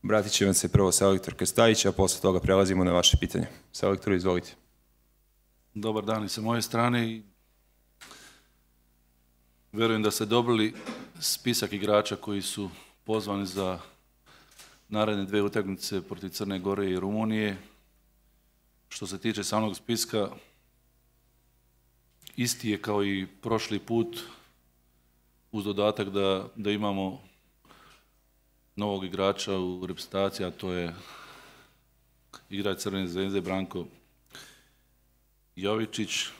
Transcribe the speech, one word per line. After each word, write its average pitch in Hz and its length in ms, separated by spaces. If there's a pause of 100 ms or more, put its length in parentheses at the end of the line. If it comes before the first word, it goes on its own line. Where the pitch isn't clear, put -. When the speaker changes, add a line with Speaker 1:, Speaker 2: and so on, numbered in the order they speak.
Speaker 1:
Obratit 104 280
će - 140
vam 95 80
se - 140
prvo 92 240
selektor 98 420
Krstajić, 113 520
a 98 60
posle - 300
toga 92 180
prelazimo 95 440
na 90 80
vaše 87 260
pitanje. 87 280 (260)
Selektor, 98 420
izvolite. 90 400 (1200)
Speaker 2:
Dobar 107 320
dan 110 200
i 95 40
sa 110 120
moje 113 200
strane 120 460
i 113 140 (2500)
verujem 113 320
da 104 80
ste - 140
dobili 113 480 (460)
spisak - 540
igrača 104 420
koji 101 260
su 98 280 (340)
pozvani 101 420
za 92 340 (1080)
naredne 107 360
dve 104 160
utakmice 98 600
protiv 90 280
Crne 98 300
Gore 98 300
i 92 100
Rumunije. 107 580 (1300)
Što - 180
se 95 100
tiče 104 260
samog 107 320
spiska, 110 520 (2000)
isti 117 340
je 101 120
kao 104 240
i 98 220 (140)
prošli 110 380
put, 117 400 (1300)
uz 107 120
dodatak 104 460
da, 98 460
da 104 160
imamo 98 480 (1600)
novog 101 300
igrača 98 520
u 92 280
reprezentaciji, 95 600
a 90 60
to 92 220
je 85 200 (1600)
igrač 98 300
Crvene 95 280
zvezde 98 340
Branko 92 440 (1700)
Jovičić. 107 680 (140)